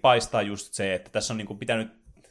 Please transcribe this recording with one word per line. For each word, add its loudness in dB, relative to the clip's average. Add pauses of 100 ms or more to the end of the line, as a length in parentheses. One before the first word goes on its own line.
paistaa 4
just -6
se, -2
että -4
tässä -4
on -4
niinku -8
pitänyt -2 (420)